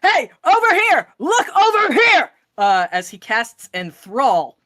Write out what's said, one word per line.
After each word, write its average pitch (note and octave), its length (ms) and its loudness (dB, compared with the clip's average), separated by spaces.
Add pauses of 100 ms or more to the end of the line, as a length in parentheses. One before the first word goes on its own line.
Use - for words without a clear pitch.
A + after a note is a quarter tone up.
Hey, A#4 300 0 (120)
over A4 300 2 (160)
here! F4 180 0 (120)
Look G4 360 -2
over G#4 380 2
here! G#4 380 2 (260)
Uh, G3 340 0
as F3+ 180 -6
he - 80 -20
casts A3 560 -6
Enthrall. F3+ 920 -4